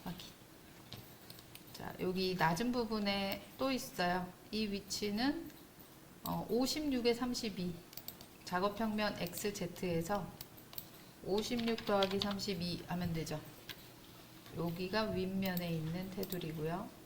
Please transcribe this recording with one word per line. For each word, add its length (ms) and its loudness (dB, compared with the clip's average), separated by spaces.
확인. 220 -6
자, 260 -8
여기 340 2
낮은 380 4
부분에 680 2
또 120 4
있어요. 600 2
이 160 2
위치는, 840 0
어, 240 0
오십육에 680 4
삼십이. 600 0
작업 320 2
평면 420 2
엑스 340 0
제트에서 720 0
오십육 640 2
더하기 340 6
삼십이 680 0
하면 240 2
되죠. 280 0
여기가 540 2
윗면에 600 2
있는 400 0
테두리고요. 960 -2